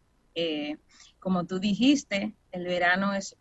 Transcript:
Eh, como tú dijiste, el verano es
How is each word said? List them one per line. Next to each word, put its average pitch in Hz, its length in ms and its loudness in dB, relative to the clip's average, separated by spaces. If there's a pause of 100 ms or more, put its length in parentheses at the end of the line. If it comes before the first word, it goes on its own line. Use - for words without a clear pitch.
(360)
Eh, 151 420 -4 (420)
como 185 260 -2
tú 185 140 -6
dijiste, 214 760 2 (180)
el 180 120 -8
verano 180 500 2
es 196 280 -6